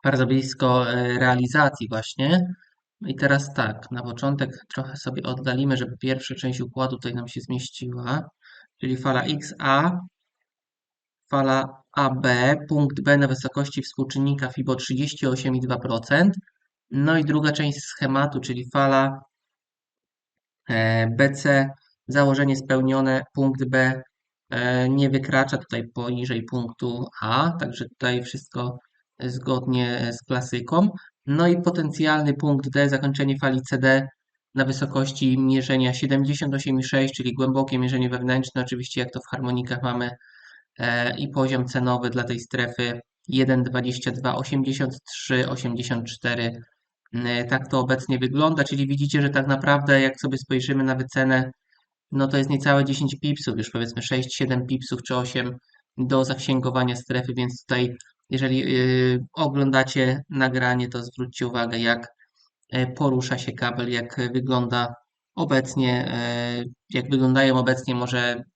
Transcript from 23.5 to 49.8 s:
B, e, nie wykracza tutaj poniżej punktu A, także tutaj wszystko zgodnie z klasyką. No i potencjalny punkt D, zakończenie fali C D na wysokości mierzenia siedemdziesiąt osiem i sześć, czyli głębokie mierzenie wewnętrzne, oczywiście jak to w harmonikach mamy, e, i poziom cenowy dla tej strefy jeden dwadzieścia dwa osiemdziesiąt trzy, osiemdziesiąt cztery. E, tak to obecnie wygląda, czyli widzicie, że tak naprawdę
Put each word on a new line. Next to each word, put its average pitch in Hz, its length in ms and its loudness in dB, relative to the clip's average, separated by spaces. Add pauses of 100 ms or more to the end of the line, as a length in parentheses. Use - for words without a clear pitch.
B, 131 340 2 (480)
e, 127 380 0
nie 139 220 4
wykracza 135 480 0
tutaj 117 360 -6
poniżej 123 500 -4
punktu 120 600 -6 (180)
A, 131 380 2
także - 280 -6
tutaj 123 340 -2
wszystko 123 560 -8 (400)
zgodnie 127 960 -2
z - 140 -12
klasyką. 127 640 0 (380)
No 156 220 4
i 175 140 4
potencjalny 156 720 2
punkt 139 360 0
D, 143 180 4
zakończenie 139 500 0
fali 131 240 0
C 131 160 -2
D 131 300 4 (460)
na 131 100 2
wysokości 135 760 0
mierzenia 131 560 2
siedemdziesiąt 139 600 0
osiem 135 240 0
i 127 60 0
sześć, 135 300 0
czyli 139 200 -4
głębokie 131 440 0
mierzenie 127 320 2
wewnętrzne, 127 520 -2
oczywiście 127 380 -6
jak 123 100 -4
to 123 100 -10
w - 100 -18
harmonikach 123 520 -4
mamy, 123 280 -2 (680)
e, 120 400 -2
i 143 100 -4
poziom 131 380 0
cenowy 123 440 0
dla 120 140 -2
tej 120 160 -4
strefy 120 600 -4 (280)
jeden 131 340 4
dwadzieścia 123 500 -2
dwa 123 220 -2
osiemdziesiąt 135 600 -2 (100)
trzy, - 440 -2
osiemdziesiąt 120 580 -4
cztery. 117 460 -4 (600)
E, 120 320 -2
tak 131 260 -2
to 135 100 2
obecnie 131 380 0
wygląda, 143 460 2
czyli 139 220 -2
widzicie, 143 360 2
że 139 80 2
tak 139 160 0
naprawdę 139 540 4